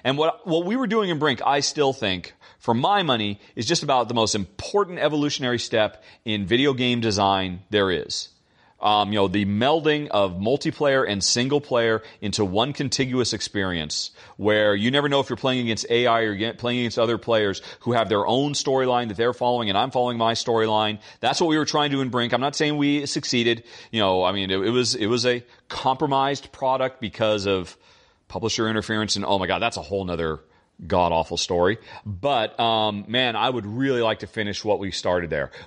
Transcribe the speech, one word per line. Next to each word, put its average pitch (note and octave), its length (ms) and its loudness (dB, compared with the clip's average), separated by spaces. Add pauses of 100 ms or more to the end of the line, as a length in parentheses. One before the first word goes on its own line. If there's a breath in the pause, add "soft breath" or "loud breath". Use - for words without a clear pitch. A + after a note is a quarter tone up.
And C3+ 160 0
what, D#3+ 280 0
what E3+ 200 2
we A3 100 0
were C4 100 0
doing G3+ 240 2
in D#3+ 80 -2
Brink, C#3+ 260 0
I C#3 160 2
still C#3 320 2
think, F#2 420 -4 (240 loud breath)
for A#2 160 0
my F#3 280 2
money, G#2+ 360 0 (160 loud breath)
is A2 120 -6
just E3 160 0
about C3 260 2
the A#2+ 60 -4
most A2 200 2
important F3 640 -4
evolutionary C#3+ 600 0
step A2 440 0 (220 loud breath)
in G#2 220 -2
video C3 260 4
game B2 280 0
design G2 600 0 (100)
there G2+ 200 2
is. - 400 -4 (500 soft breath)
Um, G#2+ 320 2
you G#2+ 60 0
know, G2 80 6
the G2+ 180 0
melding D3 640 2
of G2 280 0
multiplayer C3+ 720 0
and G2 160 -2
single C3+ 380 0
player A#2 400 0 (200 loud breath)
into G#2 240 -2
one A2 280 0
contiguous B2+ 600 -2
experience F#2 800 -4 (240 loud breath)
where G#2 400 4
you A2+ 160 0
never C#3+ 160 2
know C#3 100 2
if C3+ 100 0
you're B2+ 80 -4
playing B2+ 260 0
against A2+ 280 -2
A A#2+ 160 2
I A#2 140 4
or G#2+ 160 -2
get-, G#2+ 220 -4
playing A#2+ 200 -2
against A#2+ 180 -4
other A2+ 220 2
players G#2+ 420 0 (200 loud breath)
who A#2 120 -2
have A2+ 160 2
their G2+ 160 2
own C#3 280 0
storyline B2+ 560 0
that G2 80 -8
they're A#2 180 0
following A#2+ 340 0
and G2 80 2
I'm B2+ 140 2
following B2 260 0
my A2+ 180 2
storyline. G#2+ 680 2 (180 loud breath)
That's B2+ 220 0
what F3 80 4
we D#3 100 4
were D3+ 60 2
trying D3 260 0
to C#3 60 0
do C3+ 60 0
in C3 80 -2
Brink. A#2+ 220 -2
I'm B2 80 4
not C#3 140 -2
saying D3+ 220 0
we C#3+ 300 2
succeeded. A#2 580 0 (260 loud breath)
You A2+ 100 -4
know, F#2 220 4
I F2+ 80 2
mean, G2 220 -2
it, F#2+ 80 0
it G2+ 100 0
was, B2 240 0
it G#2+ 120 -2
was A#2+ 200 0
a B2 180 0 (240 soft breath)
compromised C3+ 840 -2
product C3 480 -2
because G#2+ 480 -2
of F#2 280 -2 (520 soft breath)
publisher A2 400 -2
interference G#2+ 480 -2
and, G2 80 -4
oh G2 160 2
my F2+ 80 -2
God, F2+ 120 0
that's A#2 160 -2
a - 60 -8
whole F#2+ 220 -4
nother E2 340 -2 (480 soft breath)
god-awful E2+ 500 2
story. F2+ 400 0 (300 loud breath)
But, A2 540 -2
um, G#2+ 480 0
man, A#2+ 260 0
I A2+ 160 0
would A#2 160 -4
really B2 340 0
like A2 200 0
to G#2 80 -10
finish G#2 360 -6
what G2+ 140 2
we F#2+ 140 -6
started F2+ 360 -2
there. D2 220 -4 (160 loud breath)